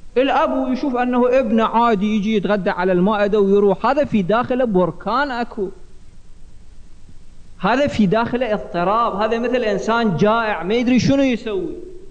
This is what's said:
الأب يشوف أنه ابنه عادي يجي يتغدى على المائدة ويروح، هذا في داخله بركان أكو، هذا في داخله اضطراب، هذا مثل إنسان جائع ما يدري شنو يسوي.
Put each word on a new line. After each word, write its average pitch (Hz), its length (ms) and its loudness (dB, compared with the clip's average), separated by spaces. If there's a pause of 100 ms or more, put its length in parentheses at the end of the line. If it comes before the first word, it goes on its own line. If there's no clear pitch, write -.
(160)
الأب 262 560 2
يشوف 247 240 -2
أنه 247 420 2
ابنه 220 260 2
عادي 220 520 2
يجي 214 200 0
يتغدى 202 340 0
على 185 220 0
المائدة 202 480 2
ويروح، 196 460 4
هذا 277 180 2
في 220 180 0
داخله 240 420 0
بركان 202 640 0
أكو، 233 380 -6 (1900)
هذا 247 260 2
في 226 200 2
داخله 233 460 0
اضطراب، 196 640 -2
هذا 220 240 -2
مثل 240 260 -2
إنسان 214 520 0
جائع 208 460 0
ما 185 120 -2
يدري 247 240 2
شنو 277 240 4
يسوي. 208 520 -2 (360)